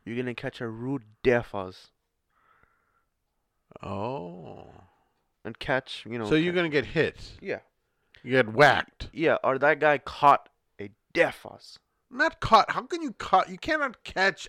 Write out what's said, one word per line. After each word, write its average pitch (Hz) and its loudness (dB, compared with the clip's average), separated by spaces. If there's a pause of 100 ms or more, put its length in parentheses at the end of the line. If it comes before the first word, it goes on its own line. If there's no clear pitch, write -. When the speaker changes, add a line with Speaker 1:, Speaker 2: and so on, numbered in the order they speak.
Speaker 1:
you're 117 -8
gonna 123 -4
catch - -10
a 120 -6
rude 120 -8 (180)
deaf 120 2
ass. 92 -10 (1900)
Speaker 2:
Oh. 135 -10 (800)
Speaker 1:
And 113 -14
catch, - -6
you 120 -8
know, 110 -4
Speaker 2:
So 151 2
you're 175 0
Speaker 1:
catch 180 0
Speaker 2:
gonna 170 0
get 143 0
hit. - -4
Speaker 1:
Yeah. 160 -8 (640)
Speaker 2:
You 123 -8
get 120 2
whacked. 120 4
Speaker 1:
Yeah, 139 2
or 131 2
that 143 2
guy 147 4
caught - 4 (320)
a 101 -12 (220)
deaf 160 0
ass. - -20 (320)
Speaker 2:
Not 302 -2
caught. - 6
How 185 -4
can 330 -8
you 262 -6
caught? - 2
You 185 -14
cannot 294 -4
catch - -2